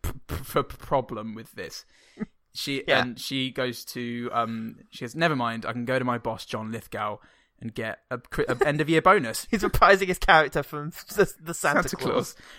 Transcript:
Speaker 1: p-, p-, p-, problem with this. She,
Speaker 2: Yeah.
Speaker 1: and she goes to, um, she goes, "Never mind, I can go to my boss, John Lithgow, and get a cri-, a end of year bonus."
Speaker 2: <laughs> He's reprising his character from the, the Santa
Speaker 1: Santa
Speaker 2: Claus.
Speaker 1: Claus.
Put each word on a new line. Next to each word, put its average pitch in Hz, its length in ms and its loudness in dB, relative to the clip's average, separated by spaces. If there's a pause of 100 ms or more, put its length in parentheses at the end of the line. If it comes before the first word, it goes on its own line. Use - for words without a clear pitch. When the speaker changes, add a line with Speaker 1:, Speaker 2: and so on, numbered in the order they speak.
Speaker 1:
p-, - 80 -4 (160)
p-, 76 100 -8
p-, 135 260 -2
problem 113 720 -6
with 110 180 -16
this. - 320 -12 (680)
She, 139 360 -6
Speaker 2:
Yeah. 139 140 4
Speaker 1:
and 120 160 -6
she 131 340 -4
goes 127 340 -6
to, 120 460 -8
um, 113 440 -2 (140)
she - 140 -12
goes, 117 100 -10
"Never 160 220 2
mind, 117 280 -2
I - 80 -4
can 120 120 -6
go 127 140 0
to 127 60 0
my 120 140 0
boss, - 260 -6
John 110 280 -8
Lithgow, 107 460 -6 (420)
and 113 120 -10
get 113 280 -8 (100)
a 123 80 -4
cri-, - 300 -2
a 127 180 -2
end 147 140 2
of 147 100 0
year 160 100 6
bonus." 185 460 4
Speaker 2:
<laughs> - 40 -18
He's 208 120 2
reprising 196 460 6
his 180 100 -2
character 160 460 6
from 151 260 -8 (240)
the, 202 260 4
the 165 140 -8
Santa - 340 2
Speaker 1:
Santa - 80 -4
Speaker 2:
Claus. - 380 -2
Speaker 1:
Claus. - 20 -20 (220)